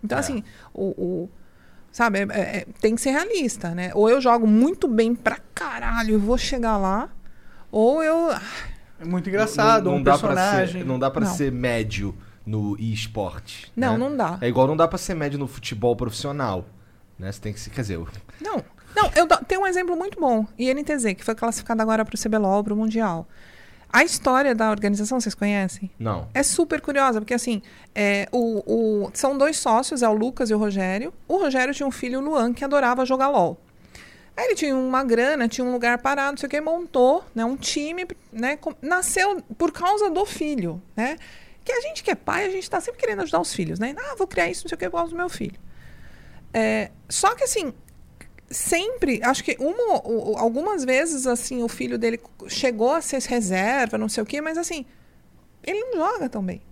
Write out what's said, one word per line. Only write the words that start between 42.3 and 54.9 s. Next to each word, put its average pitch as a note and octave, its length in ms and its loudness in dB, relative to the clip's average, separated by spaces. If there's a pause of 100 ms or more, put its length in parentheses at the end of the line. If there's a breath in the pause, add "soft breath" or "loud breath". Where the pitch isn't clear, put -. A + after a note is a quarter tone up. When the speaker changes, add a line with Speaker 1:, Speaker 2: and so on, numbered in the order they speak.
Speaker 1:
a F#4 40 -2
gente F#4+ 180 -6
tá F4+ 120 -2
sempre - 200 -8
querendo G#4 220 -2
ajudar E4 180 0
os E4+ 140 -4
filhos, E3 240 -4
né? B3 200 -4
"Ah, C5+ 180 -8
vou F#4+ 100 -2
criar F4 240 -2
isso, F4 140 -8
não F4 40 -10
sei E4 80 -6
o - 20 -12
quê, F#4 120 -6
por F4 80 -4
causa E4+ 140 -2
do E4+ 40 -10
meu F4 140 -4
filho." - 280 -10 (960 soft breath)
É, A3 380 0 (180)
só G#4 260 2
que B4+ 100 -2
assim, F#4 280 -2 (800)
sempre, F4 720 0
acho C4 220 2
que A#3+ 160 -2
uma, F#4+ 360 2 (100)
o, G#3+ 260 -2
o, G#3 60 -2
algumas C#4+ 460 0
vezes, C4 420 0
assim, B3 360 -2
o A#3 60 0
filho B3 300 -4
dele A#3 220 0 (260)
chegou B3 480 0
a E4 60 0
ser C#4 220 -4
reserva, A3 760 0
não A3 100 0
sei G#3+ 140 -2
o G#3+ 40 -4
quê, C#4+ 140 -6
mas D#4+ 160 -4
assim, E4 300 -6 (760 soft breath)